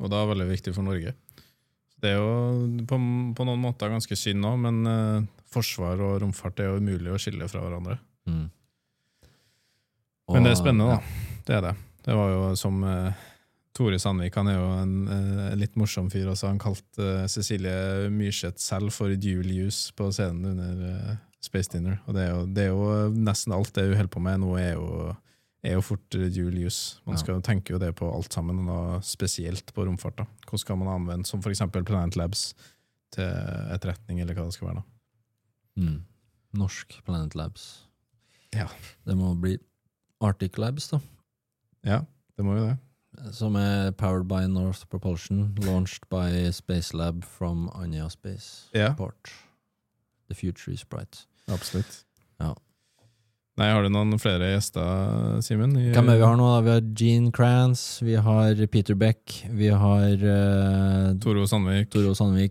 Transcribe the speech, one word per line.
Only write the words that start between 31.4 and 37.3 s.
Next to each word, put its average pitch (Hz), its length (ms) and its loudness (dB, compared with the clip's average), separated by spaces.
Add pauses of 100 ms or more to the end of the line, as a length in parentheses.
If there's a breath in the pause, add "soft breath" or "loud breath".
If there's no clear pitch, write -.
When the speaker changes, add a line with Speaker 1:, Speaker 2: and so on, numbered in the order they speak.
Speaker 1:
for 107 80 -4
eksempel 95 340 0
Planet 92 320 0
Labs, 90 380 -4 (580 soft breath)
til 95 120 -4
etterretning, 90 960 -6
eller 87 140 -4
hva 90 120 -6
det 85 80 -8
skal 90 140 -10
være 87 80 -6
da? 95 60 -8 (1000)
Speaker 2:
Mm. 78 180 0 (540)
Norsk - 500 -4
Planet 80 300 -4